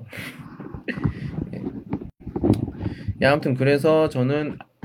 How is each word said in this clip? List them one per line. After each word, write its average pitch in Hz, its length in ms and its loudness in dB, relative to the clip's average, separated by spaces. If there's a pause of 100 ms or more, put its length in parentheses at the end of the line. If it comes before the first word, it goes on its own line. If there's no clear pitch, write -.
<laughs> - 1500 -6
예. - 80 -8 (1600)
야, 135 120 8
아무튼 147 220 2
그래서 143 540 4
저는 139 480 0 (280)